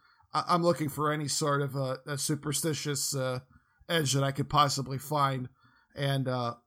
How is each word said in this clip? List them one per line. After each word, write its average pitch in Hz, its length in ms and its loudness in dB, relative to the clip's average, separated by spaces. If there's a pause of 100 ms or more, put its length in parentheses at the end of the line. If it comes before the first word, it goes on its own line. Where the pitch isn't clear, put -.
(320)
I, 147 160 0
I'm 175 140 4
looking 170 260 2
for 151 240 0
any 151 160 -2
sort 143 340 2
of 143 140 -4
a, 131 300 -2
a 143 120 -4
superstitious, 147 960 -2
uh, 127 240 -2 (480)
edge 160 260 2
that 139 100 4
I 139 80 2
could 139 180 -4
possibly 139 480 2
find." 135 500 0 (480)
And, 139 320 0
uh, 123 260 -2 (120)